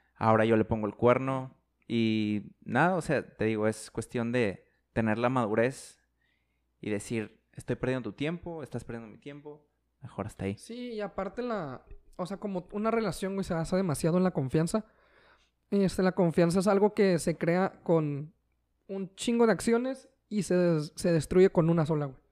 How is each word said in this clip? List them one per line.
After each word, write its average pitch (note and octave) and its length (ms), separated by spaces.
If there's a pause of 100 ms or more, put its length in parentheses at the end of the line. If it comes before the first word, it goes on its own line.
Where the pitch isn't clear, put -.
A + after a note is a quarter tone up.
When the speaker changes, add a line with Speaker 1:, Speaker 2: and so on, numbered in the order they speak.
(160)
Speaker 1:
ahora A2 280
yo A2+ 120
le G#2+ 80
pongo G#2+ 220
el G2+ 80
cuerno C3 600 (300)
y G#2+ 680 (100)
nada, D3+ 320
o E3 40
sea, C#3+ 360
te - 80
digo, A2 240
es - 220
cuestión A#2 420
de A2+ 320 (280)
tener A2 260
la A#2+ 100
madurez A#2+ 720 (800)
y - 100
decir, G#2+ 500 (120)
"Estoy - 240
perdiendo B2+ 340
tu F#2+ 60
tiempo, E3 460
estás A#2+ 220
perdiendo A#2 260
mi G#2+ 80
tiempo, D3 480 (340)
mejor G#2 260
hasta - 200
ahí". G2 100
Speaker 2:
Sí, B3 380
y G#3 60
aparte G3 420
la, F#3+ 420 (320)
o F#3 100
sea, F#3+ 120
como F#3+ 340
una G#3+ 180
relación, G3+ 440
güey, G3 100
se F3+ 100
basa E3 220
demasiado E3+ 420
en F#3 60
la F#3 80
confianza. D#3 520 (880)
Este, G3 320
la F#3 100
confianza E3+ 480
es F3+ 60
algo G3+ 260
que G3 260
se E3+ 200
crea F3 440
con D3+ 520 (540)
un F#3+ 260
chingo A#3 320
de A3 60
acciones A#3+ 560 (200)
y G#3+ 140
se F3+ 120
des-, E3+ 420
se F3 160
destruye F3+ 380
con E3 200
una E3+ 160
sola, D3+ 200
güey. C3 120 (140)